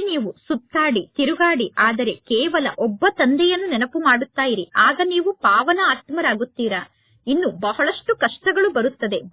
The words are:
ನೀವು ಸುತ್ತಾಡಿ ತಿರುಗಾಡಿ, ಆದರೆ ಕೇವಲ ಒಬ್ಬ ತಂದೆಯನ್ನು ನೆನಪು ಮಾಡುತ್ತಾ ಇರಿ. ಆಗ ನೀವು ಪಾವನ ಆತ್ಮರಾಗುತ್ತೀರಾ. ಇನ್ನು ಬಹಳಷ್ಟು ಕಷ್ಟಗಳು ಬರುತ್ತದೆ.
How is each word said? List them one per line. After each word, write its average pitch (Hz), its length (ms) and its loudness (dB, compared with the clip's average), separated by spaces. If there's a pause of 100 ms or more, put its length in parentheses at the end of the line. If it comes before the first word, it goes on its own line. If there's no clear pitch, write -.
ನೀವು 302 340 -4
ಸುತ್ತಾಡಿ 302 680 -2
ತಿರುಗಾಡಿ, 294 720 0
ಆದರೆ 220 340 0 (120)
ಕೇವಲ 294 420 0 (120)
ಒಬ್ಬ 220 320 0
ತಂದೆಯನ್ನು 349 560 2
ನೆನಪು 247 320 -2
ಮಾಡುತ್ತಾ 269 460 0
ಇರಿ. 214 200 -2 (120)
ಆಗ 254 280 2
ನೀವು 359 280 0
ಪಾವನ 262 520 2
ಆತ್ಮರಾಗುತ್ತೀರಾ. 254 960 -2 (460)
ಇನ್ನು 302 220 0 (120)
ಬಹಳಷ್ಟು 214 560 -2
ಕಷ್ಟಗಳು 381 540 0
ಬರುತ್ತದೆ. 233 480 -2 (140)